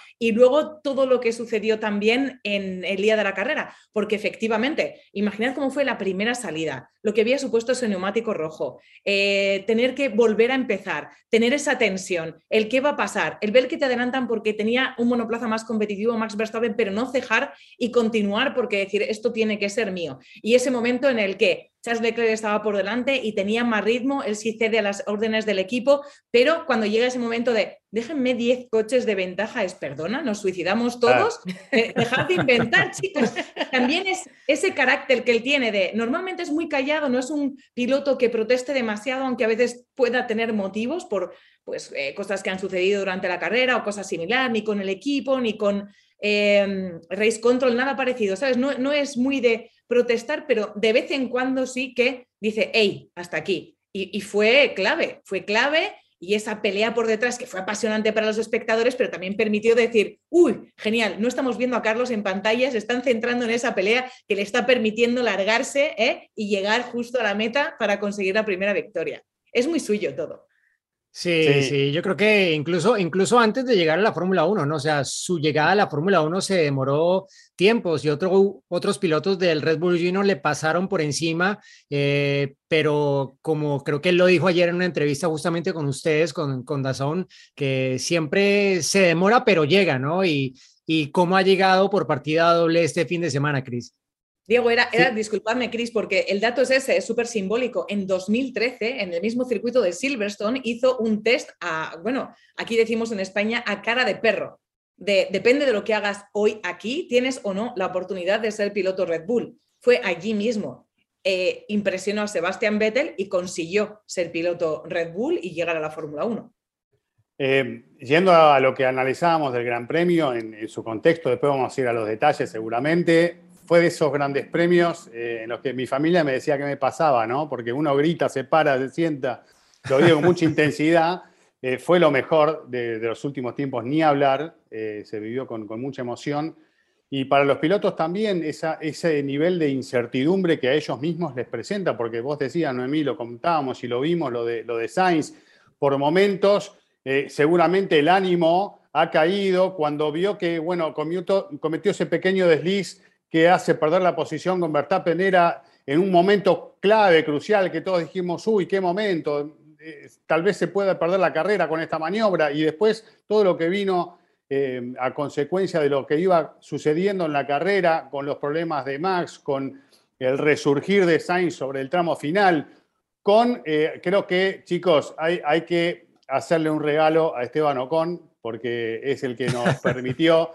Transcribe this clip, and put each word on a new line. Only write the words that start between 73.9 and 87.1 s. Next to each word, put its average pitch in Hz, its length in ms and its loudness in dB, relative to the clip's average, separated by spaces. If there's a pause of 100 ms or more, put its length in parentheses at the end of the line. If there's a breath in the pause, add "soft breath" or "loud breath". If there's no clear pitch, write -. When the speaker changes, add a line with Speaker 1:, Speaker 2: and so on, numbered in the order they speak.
Speaker 3:
a 196 40 0
la 220 120 2
Fórmula 180 320 2
uno, 190 180 0
¿no? 156 120 0
O 139 40 -4
sea, 147 240 0
su - 340 -4
llegada 151 340 2
a - 20 4
la 202 160 2
Fórmula 165 320 2
uno 170 180 -2
se 190 140 -2
demoró 151 720 2 (280 soft breath)
tiempos 185 480 2
y 151 60 -2
otro, 185 600 2
otros 180 280 -2
pilotos 180 420 0
del 165 220 2
Red 156 180 0
Bull 175 200 2
Junior 180 260 0
le 196 120 4
pasaron 160 520 0
por 175 140 0
encima, 165 600 -2 (280 loud breath)
eh, 143 640 0 (120)
pero 147 760 0
como 151 420 -2
creo 147 160 -2
que 180 80 0
él 180 80 4
lo 180 80 6
dijo 180 220 4
ayer 175 240 4
en 175 60 -2
una 180 100 0
entrevista 147 420 -2
justamente 170 460 -2
con 156 100 -4
ustedes, 151 480 0
con, 139 320 -6
con 139 180 -4
dazón, 139 460 -4 (260 loud breath)